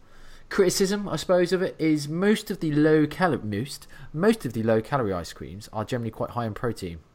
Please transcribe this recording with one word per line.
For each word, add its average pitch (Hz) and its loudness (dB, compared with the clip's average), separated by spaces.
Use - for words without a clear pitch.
criticism, 196 2
I - -2
suppose, 180 2
of 185 2
it 180 -2
is 151 2
most 202 0
of 180 -6
the 160 -2
low 151 6
cal-, 151 0
most, 107 -6
most 214 2
of 117 -6
the 113 -2
low 110 4
calorie 110 -2
ice 85 -6
creams 82 -14
are 110 -4
generally 117 -4
quite - -6
high 120 -4
in 110 -4
protein. 92 -6